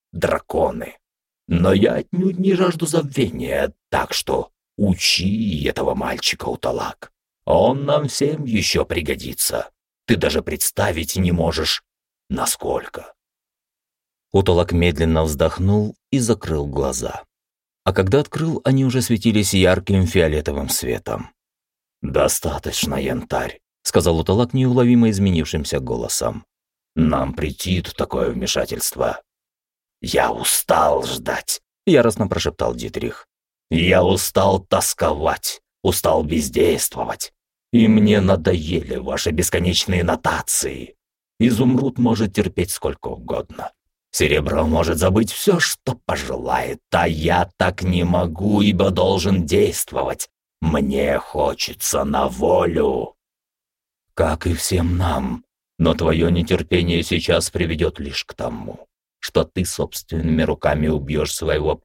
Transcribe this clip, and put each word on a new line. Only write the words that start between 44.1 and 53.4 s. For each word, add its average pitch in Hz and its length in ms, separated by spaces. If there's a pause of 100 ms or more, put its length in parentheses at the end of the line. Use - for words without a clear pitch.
Серебро 76 540
может 80 320
забыть 95 340
все, 180 280
что - 460
пожелает, 64 720 (120)
а 85 160
я 85 500
так 92 260
не 87 200
могу, 90 580
ибо 98 300
должен 95 540
действовать. 67 840 (320)
Мне 69 580
хочется - 840
на 69 240
волю». 65 880 (1000)